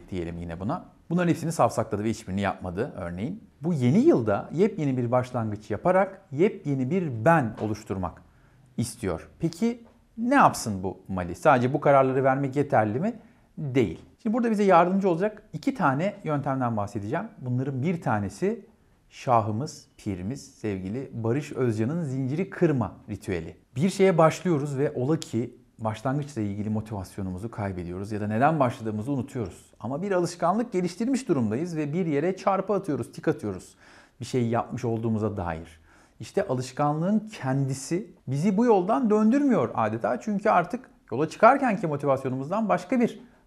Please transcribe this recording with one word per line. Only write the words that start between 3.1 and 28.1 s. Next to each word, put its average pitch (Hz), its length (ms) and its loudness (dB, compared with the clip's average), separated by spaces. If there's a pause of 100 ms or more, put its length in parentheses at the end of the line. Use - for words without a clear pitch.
Bu 165 120 -2
yeni 127 240 4
yılda 143 560 4
yepyeni 156 440 0
bir 120 140 -2
başlangıç 117 600 -2
yaparak 185 500 2 (100)
yepyeni 139 600 0
bir 147 340 -2
ben 143 360 4
oluşturmak 98 600 -4 (560)
istiyor. - 520 -4 (100)
Peki 233 440 -2 (340)
ne 240 180 0
yapsın 110 480 4
bu 95 240 -6
Mali? 87 280 -4
Sadece 127 380 4
bu 147 80 -2
kararları 135 420 6
vermek 135 320 0
yeterli 123 440 2
mi? 220 200 -4 (380)
Değil. 123 420 0 (240)
Şimdi 214 100 0
burada 240 180 0
bize 208 120 2
yardımcı 185 460 6
olacak 185 340 -2 (100)
iki 277 200 -4
tane 160 500 0
yöntemden 135 540 -2
bahsedeceğim. 104 480 -4 (120)
Bunların 131 440 -4
bir 165 200 -2
tanesi 127 640 -2 (440)
şahımız, 117 800 0 (100)
pirimiz, 98 580 -6
sevgili 101 580 -6
Barış 120 380 -2
Özcan'ın 120 520 0
zinciri 131 460 -2
kırma 139 420 0 (180)
ritüeli. 87 480 -6 (180)
Bir 151 140 2
şeye 190 280 4
başlıyoruz 156 600 4
ve 143 140 0
ola 139 280 0
ki 123 360 -4 (240)
başlangıçla 131 600 -4
ilgili 104 280 -4
motivasyonumuzu 104 840 -6
kaybediyoruz 95 600 -6